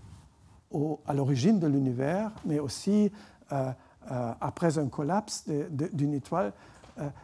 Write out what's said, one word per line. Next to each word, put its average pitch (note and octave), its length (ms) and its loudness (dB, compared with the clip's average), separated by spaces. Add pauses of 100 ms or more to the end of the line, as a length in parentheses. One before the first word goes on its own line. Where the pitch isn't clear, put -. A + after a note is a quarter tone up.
(720)
au, D3+ 360 -2
à D3+ 60 0
l'origine C#3 460 4
de E3+ 80 2
l'univers, C#3 640 2 (140)
mais D#3 140 0
aussi, G3 520 2 (420)
euh, C3 200 0 (380)
euh, B2 300 -2
après D3+ 380 0
un D3 100 2
collapse E3 580 -2
de, D3 240 -2
de, D#3 220 -2
d'une C#3+ 220 0
étoile, F3+ 380 -2 (460)
euh, D3 120 -6 (140)